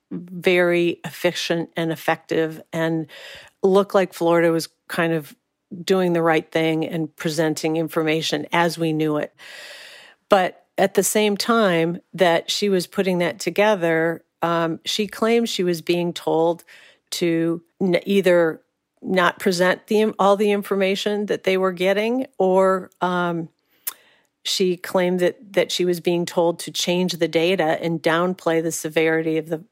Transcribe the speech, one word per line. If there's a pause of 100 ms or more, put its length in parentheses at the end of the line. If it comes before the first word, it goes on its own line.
(100)
very
efficient
and
effective (100)
and (560)
looked
like
Florida
was (200)
kind
of (480)
doing
the
right
thing
and
presenting
information
as
we
knew
it. (920)
But (140)
at
the
same
time (140)
that
she
was
putting
that
together, (200)
um,
she
claimed
she
was
being
told (480)
to (180)
n-,
either (420)
not
present
the,
all
the
information
that
they
were
getting, (120)
or, (100)
um, (960)
she
claimed
that,
that
she
was
being
told
to
change
the
data
and
downplay
the
severity
of
the,